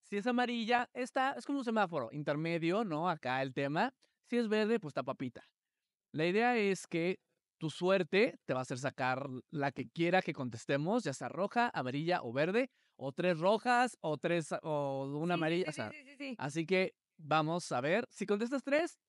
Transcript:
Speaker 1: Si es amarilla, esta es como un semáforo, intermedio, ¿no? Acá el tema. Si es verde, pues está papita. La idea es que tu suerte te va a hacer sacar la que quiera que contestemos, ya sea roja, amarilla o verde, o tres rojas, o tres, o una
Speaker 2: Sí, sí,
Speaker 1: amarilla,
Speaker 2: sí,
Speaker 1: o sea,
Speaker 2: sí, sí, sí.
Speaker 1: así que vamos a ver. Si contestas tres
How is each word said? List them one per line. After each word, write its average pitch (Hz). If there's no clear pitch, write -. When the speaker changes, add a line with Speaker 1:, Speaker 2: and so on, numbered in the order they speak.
Speaker 1:
Si 202
es 202
amarilla, 240
esta 262
es -
como 285
un 254
semáforo, 170
intermedio, 160
¿no? 170
Acá 131
el 135
tema. 147
Si 240
es 226
verde, 214
pues 151
está 143
papita. 135
La 151
idea 233
es 196
que 170
tu 156
suerte 190
te 147
va 127
a 127
hacer 127
sacar 131
la 139
que 131
quiera 175
que 156
contestemos, 143
ya 139
sea 127
roja, 202
amarilla 147
o 117
verde, 190
o 135
tres 175
rojas, 233
o 151
tres, 170
o 143
una 175
Speaker 2:
Sí, 170
sí, -
Speaker 1:
amarilla, 170
Speaker 2:
sí, -
Speaker 1:
o 151
sea, 107
Speaker 2:
sí, 269
sí, 277
sí. 269
Speaker 1:
así 156
que 185
vamos 156
a 127
ver. 180
Si -
contestas 233
tres 302